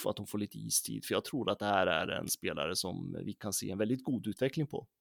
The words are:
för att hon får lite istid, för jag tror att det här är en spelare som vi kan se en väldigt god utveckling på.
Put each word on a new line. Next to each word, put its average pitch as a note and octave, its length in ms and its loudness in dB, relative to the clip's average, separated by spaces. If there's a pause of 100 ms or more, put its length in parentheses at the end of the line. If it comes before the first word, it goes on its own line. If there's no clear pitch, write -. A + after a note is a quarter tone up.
för - 80 2
att - 80 -4
hon G#2 80 -6
får G#2+ 120 -4
lite G#2 200 -4
istid, A2 460 -2
för - 100 0
jag G#2 100 2
tror A2 260 0
att G2+ 80 0
det G#2 80 -2
här G2 200 6
är F2 220 4
en F#2 200 -2
spelare D#2 480 0
som F2+ 480 -2
vi G2+ 80 -4
kan G2+ 200 -6
se G#2 180 -2
en F#2+ 80 -4
väldigt A#2+ 260 0
god A2+ 220 0
utveckling C3+ 400 0
på. - 200 -8 (140)